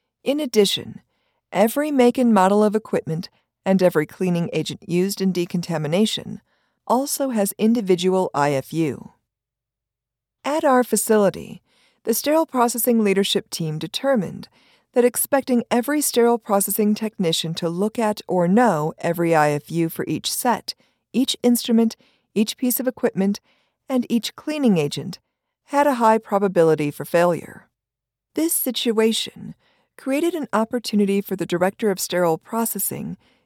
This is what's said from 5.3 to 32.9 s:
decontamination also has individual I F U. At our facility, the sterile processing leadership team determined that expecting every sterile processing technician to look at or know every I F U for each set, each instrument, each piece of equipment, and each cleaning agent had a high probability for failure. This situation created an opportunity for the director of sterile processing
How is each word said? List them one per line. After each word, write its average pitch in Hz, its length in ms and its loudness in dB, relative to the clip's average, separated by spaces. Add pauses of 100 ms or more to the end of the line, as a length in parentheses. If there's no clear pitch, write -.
decontamination 175 1080 -2 (460)
also 269 440 -2
has 208 280 -2
individual 185 760 2
I 147 180 0
F 135 200 -4
U. 156 400 -4 (1300)
At 302 180 -2
our 254 220 4
facility, 208 800 0 (420)
the 233 100 0
sterile 311 320 0
processing 233 560 0
leadership 196 480 0
team 156 280 -6
determined 185 720 -4 (460)
that 247 120 4
expecting 247 640 0
every 277 320 0
sterile 233 340 2
processing 208 580 0
technician 175 600 -4
to 175 120 -6
look 185 320 -4
at 214 280 -2
or 180 200 0
know 180 520 2
every 170 360 0
I 151 180 4
F 147 180 -6
U 165 180 -2
for - 180 -6
each - 240 -4
set, - 440 -4 (400)
each 247 280 -2
instrument, 226 540 2 (380)
each 208 240 -2
piece 247 220 -2
of 254 80 -2
equipment, 202 520 -2 (480)
and 254 220 0
each - 260 -2
cleaning 285 400 0
agent 147 420 -4 (480)
had 285 200 2
a 285 80 2
high 226 240 4
probability 165 720 2
for - 160 -10
failure. - 640 -2 (640)
This 320 180 0
situation - 1000 -2 (420)
created 311 380 -2
an 302 180 -6
opportunity 208 720 0
for 196 140 -6
the 175 100 -4
director 185 440 0
of 190 80 -2
sterile 175 380 0
processing - 800 -6 (300)